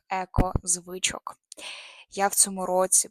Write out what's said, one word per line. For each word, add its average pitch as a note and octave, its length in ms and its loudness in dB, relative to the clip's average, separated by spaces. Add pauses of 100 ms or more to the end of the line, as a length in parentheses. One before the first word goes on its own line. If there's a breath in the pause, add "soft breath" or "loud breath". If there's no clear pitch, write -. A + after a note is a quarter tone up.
еко-звичок. F#3 1300 -4 (720 loud breath)
Я G3 180 2
в G3 80 -2
цьому F#3+ 300 2
році F#3 460 4